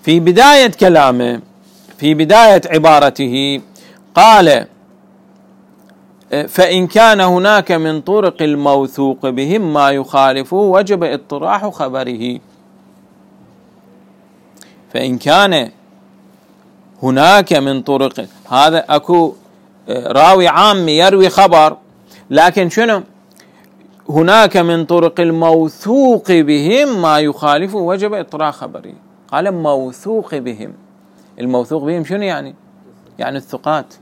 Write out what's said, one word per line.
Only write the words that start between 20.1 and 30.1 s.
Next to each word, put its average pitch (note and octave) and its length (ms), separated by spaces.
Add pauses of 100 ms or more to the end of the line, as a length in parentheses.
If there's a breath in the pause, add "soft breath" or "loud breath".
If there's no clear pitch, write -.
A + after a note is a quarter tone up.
عام F#3 400
يروي F#3 420
خبر، E3 460 (540 soft breath)
لكن E3+ 400
شنو؟ A3 320 (1040 soft breath)
"هناك F#3+ 480
من E3+ 280
طرق E3+ 360
الموثوق E3 1120
بهم F3 680
ما D#3 160
يخالفه D3+ 600
وجب G3 360
اطراح D#3 400
خبره". - 540 (200)
قال: F3+ 260
"موثوق D#3 800